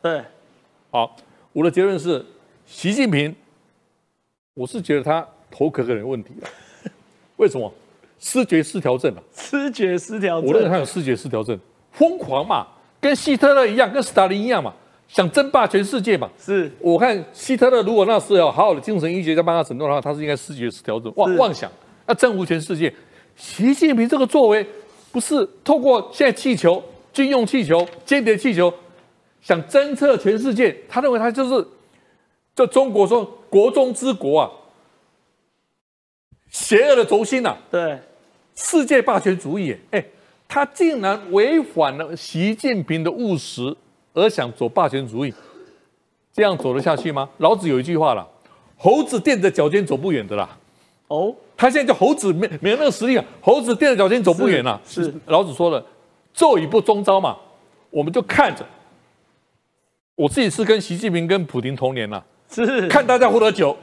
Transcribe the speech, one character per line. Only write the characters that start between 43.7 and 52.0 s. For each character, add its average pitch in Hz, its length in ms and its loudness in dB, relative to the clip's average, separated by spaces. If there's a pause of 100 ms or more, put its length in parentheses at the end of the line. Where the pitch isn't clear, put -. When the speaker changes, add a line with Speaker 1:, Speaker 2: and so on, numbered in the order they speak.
Speaker 2:
而 208 160 4
想 127 240 -4
走 120 160 -4
霸 165 180 2
权 135 200 -4
主 117 180 -6
义， 120 80 -8 (960)
这 208 120 0
样 190 120 2
走 135 160 -4
得 131 80 -2
下 156 160 0
去 160 160 -6
吗？ 139 160 -6 (100)
老 190 180 4
子 185 120 -6
有 127 120 2
一 127 40 -4
句 170 140 -2
话 151 160 2
啦 98 100 -4 (540)
，“猴 262 260 4
子 233 160 -4
垫 240 220 0
着 190 80 2
脚 151 180 0
尖 190 160 0
走 143 140 -4
不 175 140 -4
远 117 160 -4
的 104 80 -8
啦。” 98 120 -4 (600)
Speaker 1:
哦。 180 240 -2 (240)
Speaker 2:
他 247 100 4
现 269 140 2
在 247 100 0
叫 - 60 4
猴 254 160 4